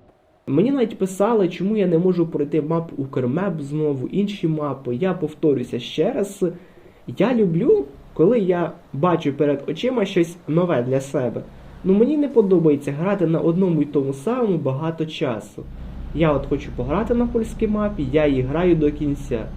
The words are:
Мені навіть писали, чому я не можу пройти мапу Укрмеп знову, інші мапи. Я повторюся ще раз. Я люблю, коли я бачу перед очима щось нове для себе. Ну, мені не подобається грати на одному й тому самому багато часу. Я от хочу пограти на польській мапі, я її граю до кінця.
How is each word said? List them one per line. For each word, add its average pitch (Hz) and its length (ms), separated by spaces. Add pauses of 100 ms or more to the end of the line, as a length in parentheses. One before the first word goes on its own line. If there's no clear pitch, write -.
(480)
Мені 170 240
навіть 254 260
писали, 196 520
чому 196 280
я 190 100
не 170 100
можу 175 300
пройти 147 340
мапу 165 360
Укрмеп 143 640
знову, 143 460
інші 202 400
мапи. 147 480
Я 180 180
повторюся 143 680
ще 170 340
раз. - 300 (720)
Я 240 180
люблю, 220 500 (280)
коли 214 260
я 175 320 (220)
бачу 160 400
перед 143 340
очима 233 380
щось 170 320 (100)
нове 160 360
для 131 180
себе. 127 400 (420)
Ну, 185 100
мені 254 240
не 285 100
подобається 165 640
грати 175 360
на 160 120
одному 165 420
й 143 40
тому 135 280
самому 214 440
багато 156 480
часу. 127 580 (520)
Я 151 180
от 135 120
хочу - 300
пограти 170 380
на 240 140
польській 226 400
мапі, 208 440
я 151 160
її 135 140
граю 165 340
до 147 160
кінця. 139 540 (120)